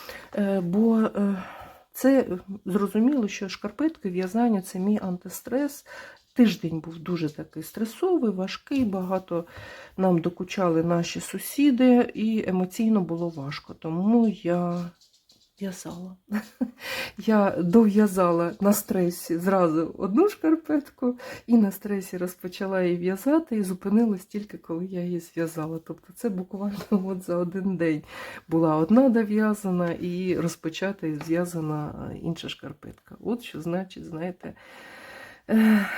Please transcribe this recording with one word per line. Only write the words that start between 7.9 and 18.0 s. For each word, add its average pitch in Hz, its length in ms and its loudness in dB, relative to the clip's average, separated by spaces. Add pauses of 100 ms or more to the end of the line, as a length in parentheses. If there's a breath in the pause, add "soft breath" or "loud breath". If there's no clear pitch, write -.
важкий, 190 540 -2
багато 190 640 -2 (500 loud breath)
нам 185 220 4
докучали 175 640 0
наші 170 380 0
сусіди, 247 960 4
і 220 340 0
емоційно 185 520 2
було 170 280 -2
важко. 147 460 -10
Тому 202 540 2
я 175 640 -2 (680)
в'язала. 180 560 -12 (120)
<laughs> 208 120 -4 (800 loud breath)
Я 208 320 2
дов'язала 185 1080 4